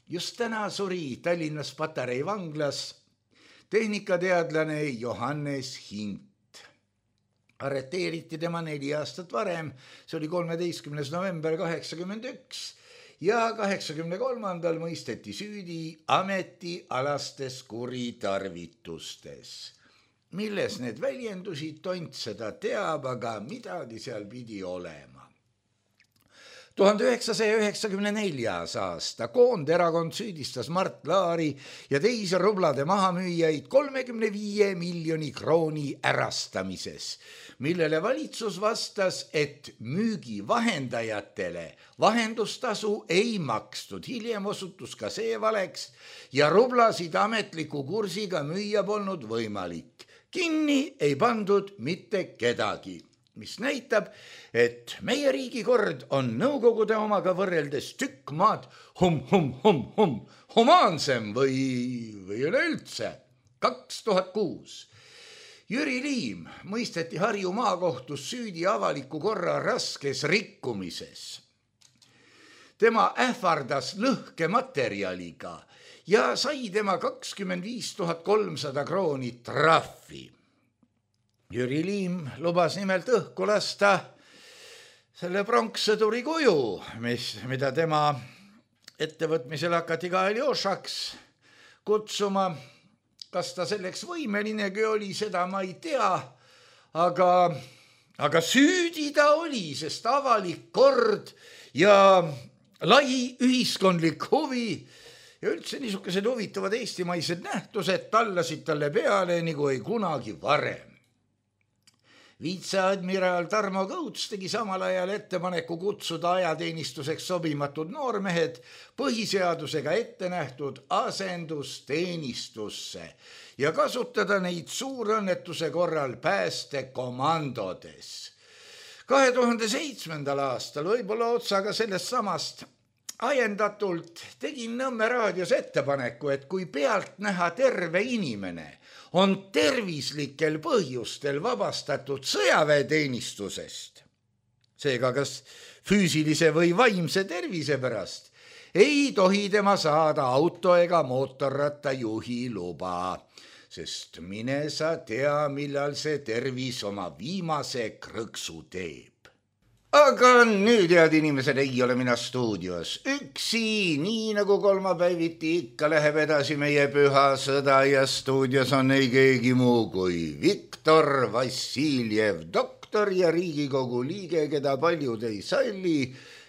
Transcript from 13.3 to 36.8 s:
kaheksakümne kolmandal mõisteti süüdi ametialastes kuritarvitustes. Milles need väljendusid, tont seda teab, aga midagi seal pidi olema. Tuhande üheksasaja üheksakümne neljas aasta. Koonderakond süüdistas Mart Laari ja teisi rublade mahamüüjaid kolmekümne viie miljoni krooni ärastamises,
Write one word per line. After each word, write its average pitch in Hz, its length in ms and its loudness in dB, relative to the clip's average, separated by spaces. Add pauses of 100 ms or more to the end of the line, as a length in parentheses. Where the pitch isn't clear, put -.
kaheksakümne 180 600 -4
kolmandal 185 640 -2
mõisteti 139 560 -8
süüdi 170 640 -10 (100)
ametialastes 147 1600 -4
kuritarvitustes. 98 2000 -8 (580)
Milles 175 480 -4
need 120 220 -8
väljendusid, 196 840 -8
tont 180 320 -8
seda 107 360 -8
teab, 175 600 -4
aga 113 320 -6
midagi 165 560 -12
seal 107 300 -10
pidi 113 340 -12
olema. 78 560 -12 (1600)
Tuhande 208 240 6
üheksasaja 226 540 2
üheksakümne 202 560 -2
neljas 120 640 -4
aasta. 95 500 -6
Koonderakond 170 880 2
süüdistas 147 560 -8
Mart 185 320 -2
Laari 170 460 2 (400)
ja 139 100 2
teisi 196 380 2
rublade 175 500 2
mahamüüjaid 175 800 2
kolmekümne 262 640 0
viie 208 460 2
miljoni 160 560 -4
krooni 151 680 0
ärastamises, 98 1160 -4 (400)